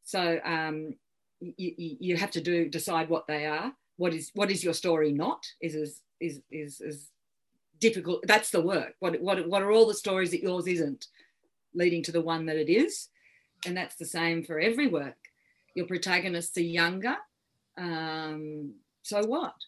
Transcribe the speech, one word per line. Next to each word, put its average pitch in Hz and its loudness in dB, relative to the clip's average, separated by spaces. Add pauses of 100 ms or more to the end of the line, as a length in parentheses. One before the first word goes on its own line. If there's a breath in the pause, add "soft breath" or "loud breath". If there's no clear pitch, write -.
So, 170 0
um, 156 -2 (480)
y-, 180 -12
y-, 180 -4
y-, 165 -8
you 180 0
have 196 0
to 165 -2
do, 170 2
decide 160 -2
what 165 0
they 151 -2
are. 165 -2 (240)
What 175 0
is, 156 -6
what 202 0
is 190 -2
your 170 0
story 160 2
not 165 -2 (160)
is, 156 -6
is, 151 -6 (200)
is, 147 -6 (100)
is, 147 -12
is 143 -12 (720)
difficult, 185 2
that's 214 6
the 180 2
work. 175 0
What, 175 -2
what, 180 0
what 196 2
are 202 2
all 226 10
the 208 0
stories 190 0
that 175 -2
yours 180 0
isn't 156 -2 (680 soft breath)
leading 175 2
to 170 -6
the 165 2
one 165 -2
that 160 -2
it 151 0
is? 254 2 (560 soft breath)
And 180 -4
that's 180 -6
the 170 -12
same 165 0
for 165 -4
every 233 2
work. 143 -2 (580)
Your 175 -4
protagonists 175 -2
are 175 0
younger. 175 2 (600)
Um, 156 -6 (300)
so 208 0
what? 269 -2 (140)